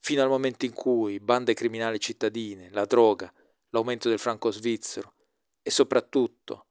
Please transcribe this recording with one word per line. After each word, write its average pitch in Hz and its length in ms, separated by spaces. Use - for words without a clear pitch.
Fino 139 220
al 135 60
momento 131 340
in 123 80
cui 110 480
bande 117 340
criminali 113 460
cittadine, 107 720
la 101 140
droga, 104 460
l'aumento 117 360
del 113 100
franco 113 320
svizzero 110 680
e - 80
soprattutto - 1000